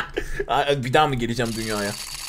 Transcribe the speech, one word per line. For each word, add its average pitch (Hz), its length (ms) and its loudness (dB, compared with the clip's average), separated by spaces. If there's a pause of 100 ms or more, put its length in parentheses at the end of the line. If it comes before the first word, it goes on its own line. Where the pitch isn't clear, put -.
(480)
<laughs> 143 300 2
Bir 123 160 -2
daha 151 140 6
mı 139 80 -2
geleceğim 117 400 -2
dünyaya? 107 360 -2 (380)